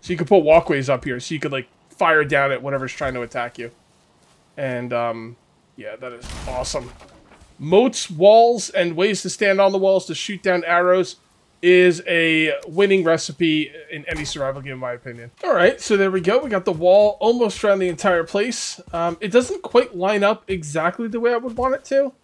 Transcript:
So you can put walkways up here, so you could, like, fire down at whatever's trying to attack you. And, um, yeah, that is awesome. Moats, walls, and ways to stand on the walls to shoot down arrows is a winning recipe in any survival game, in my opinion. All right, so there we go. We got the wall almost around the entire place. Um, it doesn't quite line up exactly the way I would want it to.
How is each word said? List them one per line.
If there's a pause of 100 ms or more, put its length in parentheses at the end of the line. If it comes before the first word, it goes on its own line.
So
you
can
put
walkways
up
here,
so
you
could,
like, (220)
fire
down
at
whatever's
trying
to
attack
you. (840)
And,
um, (400)
yeah,
that
is (240)
awesome. (680)
Moats,
walls,
and
ways
to
stand
on
the
walls
to
shoot
down
arrows (460)
is
a (120)
winning
recipe (180)
in
any
survival
game,
in
my
opinion. (120)
All
right,
so
there
we
go.
We
got
the
wall
almost
around
the
entire
place. (120)
Um,
it
doesn't
quite
line
up
exactly
the
way
I
would
want
it
to. (120)